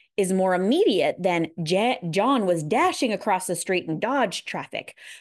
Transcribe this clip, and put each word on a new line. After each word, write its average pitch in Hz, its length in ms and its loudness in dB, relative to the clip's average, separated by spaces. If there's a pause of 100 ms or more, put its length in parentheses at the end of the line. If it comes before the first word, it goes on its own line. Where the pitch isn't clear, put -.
(180)
is 190 140 0
more 185 240 2
immediate 190 640 2
than 175 280 0 (100)
Ja-, 190 400 0 (120)
John 208 360 2
was 170 180 0
dashing 247 480 0
across 190 360 -2
the 175 80 -2
street 180 320 -2
and 156 120 -4
dodged 233 480 -2
traffic, - 500 -10 (240)